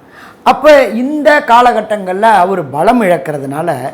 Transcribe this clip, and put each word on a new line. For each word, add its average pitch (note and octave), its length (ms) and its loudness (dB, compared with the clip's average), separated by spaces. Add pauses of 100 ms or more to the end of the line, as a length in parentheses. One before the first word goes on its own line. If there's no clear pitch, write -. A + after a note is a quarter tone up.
(440)
அப்ப C#4 400 4
இந்த D4 640 0
காலகட்டங்கள்ல G#3+ 720 0
அவர் F#3 480 2
பலம் F#3+ 320 0
இழக்கிறதுனால D3+ 720 -4 (180)